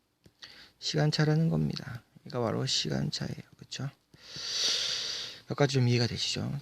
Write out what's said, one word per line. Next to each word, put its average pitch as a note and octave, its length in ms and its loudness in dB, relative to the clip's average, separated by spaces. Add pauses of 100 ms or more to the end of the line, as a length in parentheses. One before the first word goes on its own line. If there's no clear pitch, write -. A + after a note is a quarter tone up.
(800)
시간차라는 D#3 720 2
겁니다. D#3 520 -2 (240)
이거 B2 160 -4
바로 A#2 240 0
시간차예요. - 800 -2 (140)
그쵸? - 340 -10 (1600)
몇 C3 60 -4
가지 C#3 220 4
좀 B2 120 6
이해가 A#2+ 200 4
되시죠? B2 540 -2